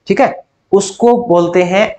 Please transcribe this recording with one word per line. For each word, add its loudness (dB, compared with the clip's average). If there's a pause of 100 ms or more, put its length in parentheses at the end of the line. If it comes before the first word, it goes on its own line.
ठीक 0
है, -2 (280)
उसको 0
बोलते 2
हैं -2